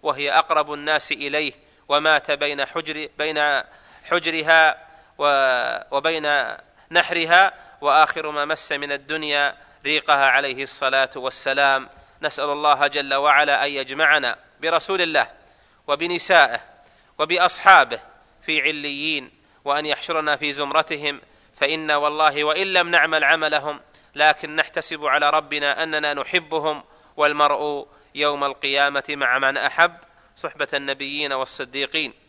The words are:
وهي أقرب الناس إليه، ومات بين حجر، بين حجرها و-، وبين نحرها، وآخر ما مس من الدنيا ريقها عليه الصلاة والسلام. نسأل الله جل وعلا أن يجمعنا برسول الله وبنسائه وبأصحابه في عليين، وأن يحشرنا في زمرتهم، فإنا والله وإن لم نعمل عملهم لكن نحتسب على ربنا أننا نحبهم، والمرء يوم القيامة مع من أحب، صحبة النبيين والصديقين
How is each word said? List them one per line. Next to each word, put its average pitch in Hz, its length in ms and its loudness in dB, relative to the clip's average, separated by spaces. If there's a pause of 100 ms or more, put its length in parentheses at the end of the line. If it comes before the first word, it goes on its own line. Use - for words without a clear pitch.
وهي 143 360 -4
أقرب 151 340 0
الناس 147 400 -4
إليه، 147 400 -4 (360)
ومات 151 420 2
بين 143 360 -2
حجر، 156 420 -8 (100)
بين 147 440 -2 (480)
حجرها 160 760 2 (320)
و-، 131 800 0
وبين 156 300 -2 (640)
نحرها، 175 600 2 (280)
وآخر 151 500 2
ما 147 140 -4
مس 156 280 -6
من 143 200 -6
الدنيا 143 640 -2 (280)
ريقها 143 420 2
عليه 135 360 0
الصلاة 135 540 -2
والسلام. 135 720 -2 (340)
نسأل 147 280 -4
الله 143 360 2
جل 139 280 -2
وعلا 143 500 2
أن 143 60 -2
يجمعنا 139 680 0 (220)
برسول 165 420 -2
الله 151 260 0 (580)
وبنسائه 156 760 2 (580)
وبأصحابه 165 840 4 (420)
في 156 180 -2
عليين، 147 680 -4 (340)
وأن 143 220 -2
يحشرنا 151 500 -2
في 147 160 -4
زمرتهم، 147 680 -4 (400)
فإنا 151 360 0
والله 147 480 2
وإن 185 280 0
لم 175 160 2
نعمل 160 360 2
عملهم 151 560 0 (340)
لكن 151 420 2
نحتسب 156 500 -4
على 147 240 2
ربنا 147 520 -2
أننا 151 320 -4
نحبهم، 151 680 -4 (320)
والمرء 147 720 0 (260)
يوم 143 300 0
القيامة 139 640 0
مع 139 300 0
من 135 180 0
أحب، 165 400 0 (400)
صحبة 147 380 -8
النبيين 139 580 -4
والصديقين 135 840 -6 (140)